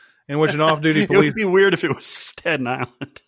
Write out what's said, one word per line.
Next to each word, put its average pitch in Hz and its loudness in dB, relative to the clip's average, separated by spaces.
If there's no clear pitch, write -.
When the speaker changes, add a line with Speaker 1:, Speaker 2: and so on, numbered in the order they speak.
Speaker 1:
in 143 -6
which 156 2
an 147 -4
off-duty 156 2
Speaker 2:
<laughs> - -
It 190 -2
would 180 2
Speaker 1:
police 196 4
Speaker 2:
be 220 -4
weird 196 4
if 196 -4
it 151 -2
was - -18
Staten - -6
Island. 131 -8